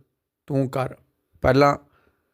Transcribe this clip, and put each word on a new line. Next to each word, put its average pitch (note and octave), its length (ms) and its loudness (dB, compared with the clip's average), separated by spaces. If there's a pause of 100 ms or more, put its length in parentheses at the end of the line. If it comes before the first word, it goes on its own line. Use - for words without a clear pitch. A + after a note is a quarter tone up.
(480)
ਤੂੰ C3+ 220 -4
ਕਰ।" C3 260 -8 (460)
ਪਹਿਲਾਂ C#3 360 2 (560)